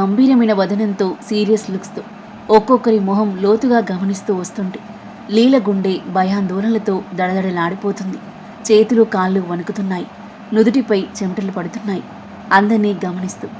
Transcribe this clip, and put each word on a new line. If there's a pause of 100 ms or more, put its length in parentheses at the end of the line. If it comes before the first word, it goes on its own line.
గంభీరమైన
వదనంతో (140)
సీరియస్
లుక్స్తో (480)
ఒక్కొక్కరి
మొహం
లోతుగా (140)
గమనిస్తూ
వస్తుంటే, (520)
లీల
గుండె
భయాందోళనలతో (100)
దడదడలాడిపోతుంది. (540)
చేతులు
కాళ్ళు
వణుకుతున్నాయి, (460)
నుదుటిపై (160)
చెమటలు
పడుతున్నాయి. (500)
అందర్నీ
గమనిస్తూ (120)